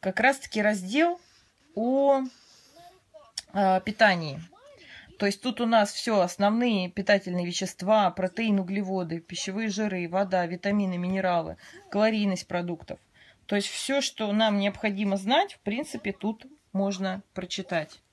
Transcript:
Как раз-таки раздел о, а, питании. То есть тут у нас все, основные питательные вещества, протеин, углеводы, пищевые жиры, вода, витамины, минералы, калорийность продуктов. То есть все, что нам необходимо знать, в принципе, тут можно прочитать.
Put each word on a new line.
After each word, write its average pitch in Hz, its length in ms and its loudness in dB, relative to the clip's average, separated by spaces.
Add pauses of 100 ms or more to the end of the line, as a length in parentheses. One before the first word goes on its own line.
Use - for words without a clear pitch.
Как 190 200 -4
раз-таки 254 420 2
раздел 214 580 2 (540)
о, 269 480 4 (1300)
а, 190 280 4
питании. 180 600 2 (760)
То 202 80 0
есть 196 160 -2
тут 233 180 -4
у 240 60 0
нас 220 260 4
все, 214 300 0
основные 202 680 0
питательные 190 560 0
вещества, 185 680 0
протеин, 196 480 -2
углеводы, 185 600 -4
пищевые 190 480 -6
жиры, 185 400 -4
вода, 185 380 0
витамины, 190 500 -2
минералы, 180 640 -2 (320)
калорийность 208 580 0
продуктов. 175 500 -6 (520)
То 208 60 0
есть 202 100 0
все, - 340 -2
что 220 320 -4
нам 208 260 4
необходимо 202 580 -2
знать, 262 380 2
в - 40 -20
принципе, 220 540 -6
тут 214 340 -6 (260)
можно 190 480 -2 (140)
прочитать. 180 680 -6 (120)